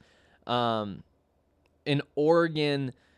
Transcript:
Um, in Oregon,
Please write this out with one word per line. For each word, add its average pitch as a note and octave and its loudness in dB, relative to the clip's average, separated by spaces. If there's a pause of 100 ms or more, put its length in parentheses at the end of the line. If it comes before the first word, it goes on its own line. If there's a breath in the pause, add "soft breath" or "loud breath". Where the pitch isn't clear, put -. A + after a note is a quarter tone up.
(460 soft breath)
Um, A2+ -2 (800)
in C#3+ 0 (140)
Oregon, D3+ 2 (260)